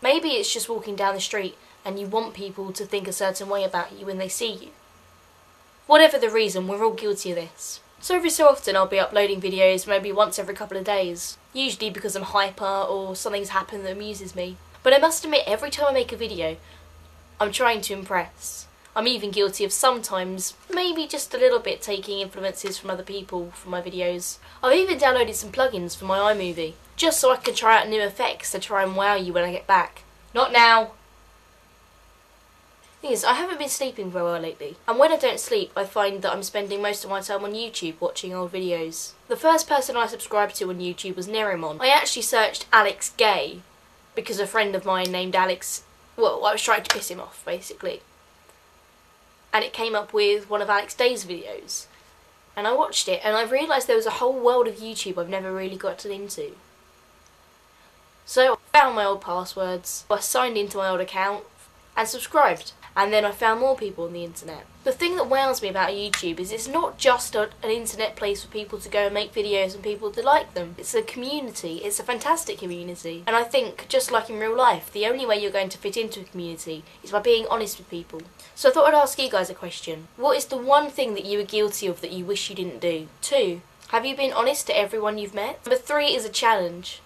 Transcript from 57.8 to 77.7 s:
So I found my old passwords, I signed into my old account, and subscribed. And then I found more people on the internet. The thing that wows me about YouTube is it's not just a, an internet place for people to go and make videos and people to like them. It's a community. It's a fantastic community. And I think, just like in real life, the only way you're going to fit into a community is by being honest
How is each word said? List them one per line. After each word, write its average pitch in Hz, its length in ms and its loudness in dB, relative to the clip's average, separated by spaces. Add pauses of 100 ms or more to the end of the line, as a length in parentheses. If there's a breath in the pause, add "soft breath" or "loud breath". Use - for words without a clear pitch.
So 254 320 4 (160)
I 294 40 12
found 262 180 6
my 208 100 2
old 196 160 -2
passwords, 180 880 -6
I 208 100 2
signed 247 380 0
into 202 180 -4
my 190 140 0
old 185 100 0
account, 196 440 -4 (520)
and 220 100 0
subscribed. 254 640 2 (240 loud breath)
And 202 160 2
then 214 120 4
I 202 60 2
found 226 300 2
more 262 160 2
people 190 300 -8
on 175 60 -10
the 175 120 -10
internet. 165 420 -14 (160)
The 269 80 0
thing 339 240 0
that 302 160 0
wows 269 320 2
me 202 60 -2
about 190 220 0
YouTube 196 500 -4
is 185 100 -6
it's 226 160 -8
not 311 320 -2
just 247 380 2
a, 214 140 0 (120)
an 226 80 -4
internet 220 460 -4
place 202 260 -4
for - 60 -16
people 208 320 -10
to - 80 -14
go 208 160 0
and 202 100 -2
make 208 180 -4
videos 196 420 0
and 196 80 -14
people 208 280 -6
to 226 120 -6
like 285 320 4
them. 170 220 -8
It's - 160 -10
a 226 100 2
community. 240 800 -8
It's 202 160 -4
a - 20 -8
fantastic 247 560 -2
community. 175 720 -10
And 226 80 4
I 233 80 4
think, 233 440 -2
just 254 220 0
like 226 180 0
in 214 120 -6
real 220 160 -2
life, 240 360 2
the 208 140 -2
only 262 180 -2
way 208 160 2
you're 202 120 -4
going 196 160 -2
to 190 100 -12
fit 202 180 -6
into 220 240 -6
a 185 40 -14
community 165 580 -10 (220 loud breath)
is - 80 -12
by 208 80 2
being 226 280 4
honest 226 300 -2